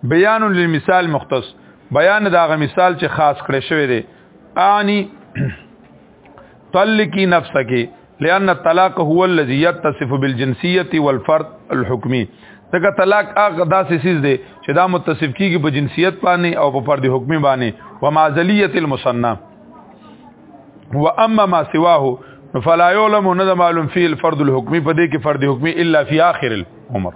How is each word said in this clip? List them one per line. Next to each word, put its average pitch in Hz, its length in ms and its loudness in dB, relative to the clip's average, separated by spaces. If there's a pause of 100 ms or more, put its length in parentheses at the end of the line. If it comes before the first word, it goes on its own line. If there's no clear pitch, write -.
بیان 202 500 2
للمثال 175 540 0
مختص. 135 460 -4 (380)
بیان 196 380 2
دا 170 160 4
هغه 156 100 0
مثال 165 400 0
چې 156 120 -4
خاص 147 300 0
کړی 135 220 -4
شوی 147 280 -2
دی. 117 160 -2 (540)
اعنی 202 520 0 (840)
<clears throat> - 800 -20
طلقی 196 520 0
نفسک، 151 460 0 (480)
لأن 185 300 0
الطلاق 175 500 0
هو 165 260 2
الذي 147 360 0
يتصف 156 520 -2
بالجنسیة 139 880 -2
والفرد 143 460 0 (240)
الحکمی. 120 580 -4 (460)
ځکه 180 240 2
طلاق 202 280 2 (120)
هغه 185 280 0
داسې 170 380 0
څیز 165 180 0
دی 135 160 2
چې - 380 -10
دا 180 120 2
متصف 160 500 -2
کیږي 190 260 0
په 156 60 0
جنسیت 156 520 -2
باندې 175 360 0
او 143 140 0
په 131 140 -4
فرد 139 200 0
حکمی 131 320 -2
باندې. 131 360 0 (280)
ومع 156 280 2
زلیة 180 460 0
المثنی. 123 600 -2 (1600)
و 143 140 0
اما 220 380 2
ما 175 260 0
سواه، 156 460 2 (360)
نو 131 80 -4
فلا 170 300 4
یعلم، 208 420 2
نه 190 120 0
ده 190 80 2
معلوم، 170 340 0
فی 175 180 0
الفرد 156 360 -2
الحکمی، 135 380 0
په 156 140 -2
دې 165 180 2
کې 147 120 -4
فرد 143 200 0
حکمی، 139 280 0
الا 160 320 0
فی 156 180 0
آخر 151 360 0
العمر. 95 580 -8